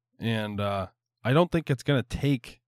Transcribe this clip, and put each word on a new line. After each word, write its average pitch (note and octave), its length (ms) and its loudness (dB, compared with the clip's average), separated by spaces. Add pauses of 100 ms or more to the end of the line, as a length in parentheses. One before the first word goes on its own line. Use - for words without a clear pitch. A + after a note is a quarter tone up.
(180)
And, G#2 420 -2
uh, G2 280 -2 (360)
I A#2 80 2
don't E3+ 180 4
think E3 200 -2
it's C3 120 -2
gonna C#3 200 2
take - 640 -2